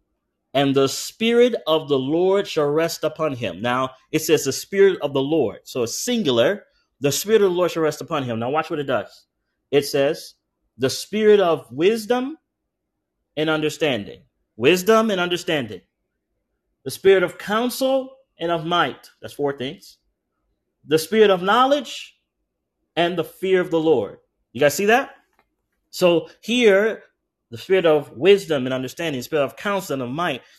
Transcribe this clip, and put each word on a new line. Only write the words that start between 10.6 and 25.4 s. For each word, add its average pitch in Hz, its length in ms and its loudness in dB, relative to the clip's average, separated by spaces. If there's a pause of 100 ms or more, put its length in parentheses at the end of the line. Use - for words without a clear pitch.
"The 123 140 0
spirit 208 500 2
of 160 320 0
wisdom 226 640 -2 (1040)
and 156 100 -2
understanding." 147 760 -4 (300)
Wisdom 185 560 4
and 190 80 -2
understanding. 160 640 -4 (1040)
"The 135 60 -8
spirit 190 320 4
of 165 160 -6
counsel 254 800 -2 (200)
and 170 140 -4
of 160 140 -4
might." 165 420 -2 (140)
That's 110 100 -16
four 143 240 -4
things. 135 400 -12 (880)
"The 151 140 2
spirit 208 320 4
of 180 120 2
knowledge 247 800 0 (760)
and 175 200 0
the 160 80 -4
fear 185 380 0
of 151 80 -6
the 165 100 2
Lord." 120 380 0 (340)
You 117 80 -10
guys 143 140 4
see 202 100 -2
that? 240 300 0 (760)